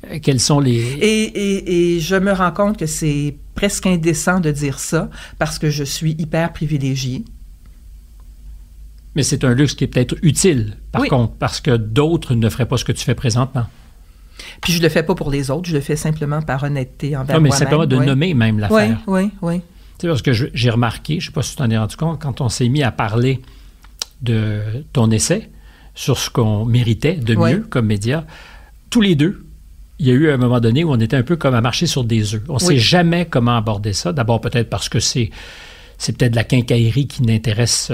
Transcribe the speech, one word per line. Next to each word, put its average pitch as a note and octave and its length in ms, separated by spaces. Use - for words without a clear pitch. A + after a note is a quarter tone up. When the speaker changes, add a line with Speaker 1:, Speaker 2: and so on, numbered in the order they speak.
Speaker 1:
Euh, D#3 120
quels C3+ 180
sont C#3+ 220
les B2+ 100
Speaker 2:
Et, C#3+ 540
et, F3+ 720
et E3+ 40
je E3 160
me F#3+ 160
rends F3+ 200
compte G3+ 260
que E3 80
c'est D3 500
presque G3+ 300
indécent F3 540
de D#3 120
dire C#3+ 280
ça E3+ 300
parce D#3 220
que D#3 100
je C#3+ 140
suis D#3 340
hyper E3 360
privilégiée. C3+ 720
Speaker 1:
Mais C3+ 80
c'est C#3 200
un B2+ 100
luxe C3 220
qui - 80
est C3 40
peut-être B2+ 360
utile, C3+ 540
par A#3+ 80
Speaker 2:
Oui. C#4 80
Speaker 1:
contre, B2 240
parce - 260
que B2+ 160
d'autres C#3 600
ne A2+ 140
feraient A#2 180
pas C3 100
ce - 80
que - 80
tu - 100
fais A#2+ 120
présentement. B2 500
Speaker 2:
Puis - 100
je E3+ 100
le E3 60
fais D#3 160
pas F3 120
pour D3+ 140
les C#3 220
autres, F3 160
je E3+ 60
le C#3+ 80
fais D3+ 160
simplement D#3 440
par C#3 220
honnêteté C#3+ 540
envers C3+ 180
Speaker 1:
Non, D#3+ 60
mais C#3+ 80
Speaker 2:
moi-même, C#3 160
Speaker 1:
simplement D3+ 200
de C3 120
Speaker 2:
oui. B2+ 80
Speaker 1:
nommer C#3 280
même A2 260
l'affaire. D#3 480
Speaker 2:
Oui, F#3+ 160
oui, G#3 80
oui. E3+ 180
Speaker 1:
Tu F3 40
sais, F3+ 40
parce D#3 140
que C#3+ 100
je, A2+ 220
j'ai A#2+ 160
remarqué, A#2+ 500
je - 60
sais - 80
pas C3+ 80
si - 100
tu - 60
t'en B2 120
es A2+ 80
rendu G#2+ 200
compte, D#3+ 240
quand C3+ 180
on C3 80
s'est A#2 220
mis C#3+ 140
à A2+ 80
parler A#2+ 500
de A2 400
ton A2+ 180
essai D#3+ 380
sur - 240
ce - 100
qu'on G#2+ 360
méritait A#2+ 500
de A#2 200
Speaker 2:
Oui. E3+ 180
Speaker 1:
mieux G3 80
comme B2 260
média, A#2 400
tous A#3+ 100
les F#3+ 140
deux, - 320
il D3+ 80
y B2+ 60
a - 20
eu D3+ 160
un C#3 80
moment B2 220
donné A#2 240
où D#3+ 80
on A#2+ 80
était A2+ 180
un A#2+ 60
peu E3+ 120
comme C#3 200
à A#2 60
marcher C3 260
sur C3 160
des A2 320
œufs. G#2+ 120
On C3 100
Speaker 2:
Oui. D3 60
Speaker 1:
sait F3 140
jamais E3+ 480
comment A#2+ 320
aborder G#2+ 360
ça. F3 200
D'abord, A#2 260
peut-être A#2 300
parce - 200
que C3 100
c'est, A2+ 320
c'est - 180
peut-être B2 180
de - 20
la A2+ 80
quincaillerie A#2 640
qui - 160
n'intéresse A2+ 720